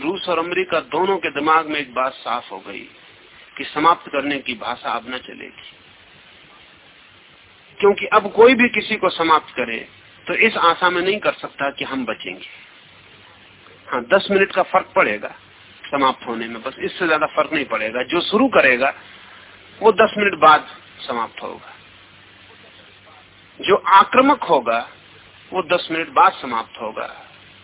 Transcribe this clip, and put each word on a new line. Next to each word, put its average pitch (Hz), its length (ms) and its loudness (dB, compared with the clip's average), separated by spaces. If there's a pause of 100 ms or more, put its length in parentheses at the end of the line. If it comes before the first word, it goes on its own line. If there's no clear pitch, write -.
रूस 180 260 -6
और 165 100 0
अमेरिका 175 400 -2 (100)
दोनों 190 280 0
के 170 140 -6
दिमाग 156 360 2
में 151 120 -6
एक 131 140 -10
बात 131 220 -2
साफ 120 360 -6
हो 95 80 -12
गई 98 200 -16 (800)
कि 139 80 -8
समाप्त 165 460 0
करने 143 280 -2
की 127 180 -8
भाषा 117 340 -8
अब 113 160 -6
न 127 120 -8
चलेगी, - 520 -18 (2000)
क्योंकि 202 340 2
अब 208 200 2
कोई 240 220 8
भी 240 160 4
किसी 214 240 -4
को 196 160 0
समाप्त 160 440 0
करे 117 220 -4 (500)
तो 175 100 -4
इस 147 280 2
आशा 170 240 2
में 175 120 0
नहीं 196 180 0
कर 151 160 0
सकता 139 360 -6
कि 135 140 -8
हम 131 200 -6
बचेंगे। 95 420 -10 (1400)
हाँ, 127 180 -6
दस 190 260 2
मिनट 196 200 2
का 185 140 0
फर्क - 300 -2
पड़ेगा 113 400 -2 (500)
समाप्त 135 420 -2
होने 113 200 -8
में, 117 160 -14
बस 131 180 -10
इससे 180 260 -4
ज्यादा 156 280 2
फर्क 147 180 -2
नहीं 139 140 -2
पड़ेगा। 113 380 -4
जो 170 180 -2
शुरू 233 260 2
करेगा 139 440 4 (840)
वो 214 140 6
दस 208 240 2
मिनट 202 220 -2
बाद 151 280 6 (340)
समाप्त 117 420 -8
होगा, 92 300 -14 (1900)
जो 185 160 2 (180)
आक्रामक 247 520 4
होगा 117 340 0 (720)
वो 185 160 -4
दस 175 240 -2
मिनट 160 200 -6
बाद 175 220 6
समाप्त 120 480 -8
होगा, 113 260 -8 (560)